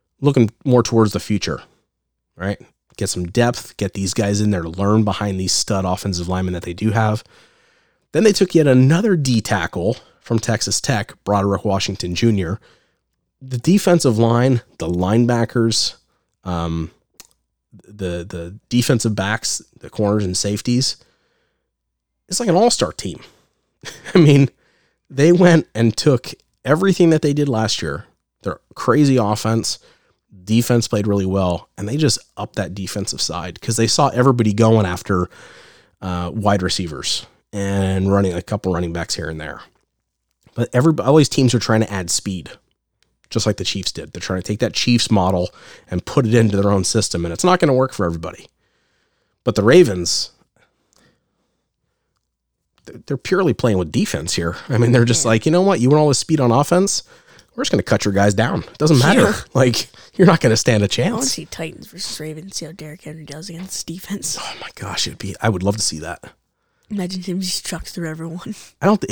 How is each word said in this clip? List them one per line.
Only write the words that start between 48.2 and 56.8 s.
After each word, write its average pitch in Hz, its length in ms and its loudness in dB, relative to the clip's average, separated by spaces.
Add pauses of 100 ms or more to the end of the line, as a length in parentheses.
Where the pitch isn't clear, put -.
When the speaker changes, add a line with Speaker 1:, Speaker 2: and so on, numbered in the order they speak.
Speaker 1:
But 113 100 0
the 101 80 0
Ravens, 110 680 4 (2500)
they're, - 200 -20
they're 139 100 -6
purely 170 380 0
playing 107 240 0
with 80 140 -4
defense 87 420 -2
here. 85 220 -4 (120)
I 113 100 0
mean, 120 140 4
they're 120 120 6
just 117 200 0
Speaker 2:
Yeah. 117 60 2
Speaker 1:
like, 113 160 2
"You 156 60 2
know 175 100 4
what? 190 180 2
You 123 100 2
want 151 100 6
all 151 80 4
this 135 100 2
speed 156 220 0
on 123 100 4
offense? 175 520 2 (520)